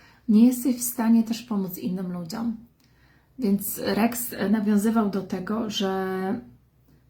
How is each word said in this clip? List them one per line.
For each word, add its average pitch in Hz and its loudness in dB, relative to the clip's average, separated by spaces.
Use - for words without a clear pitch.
nie 220 8
jesteś 254 2
w - -8
stanie 226 4
też 226 -4
pomóc 190 -4
innym 180 -6
ludziom. 220 -6
Więc 196 0
Rex 202 -2
nawiązywał 214 2
do 196 -4
tego, 208 -6
że 190 -2